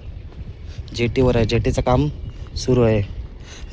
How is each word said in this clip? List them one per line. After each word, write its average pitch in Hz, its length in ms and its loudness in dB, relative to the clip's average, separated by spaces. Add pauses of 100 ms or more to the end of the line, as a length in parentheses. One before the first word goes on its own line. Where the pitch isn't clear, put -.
(960)
जेटीवर 120 400 2
आहे. 117 100 4
जेटीचं 120 360 2
काम 127 260 4 (500)
सुरू 123 240 4
आहे, 110 200 6 (720)